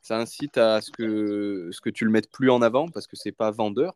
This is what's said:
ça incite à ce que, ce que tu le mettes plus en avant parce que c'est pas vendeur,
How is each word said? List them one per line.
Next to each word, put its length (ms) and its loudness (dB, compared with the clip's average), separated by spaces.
ça 160 -4
incite 400 -6
à 240 4
ce 100 -16
que, 800 -4
ce 80 -14
que 100 -6
tu 140 -6
le 80 2
mettes 180 2
plus 220 2
en 100 6
avant 280 2
parce 180 -12
que 80 -20
c'est 160 -10
pas 200 -2
vendeur, 440 -2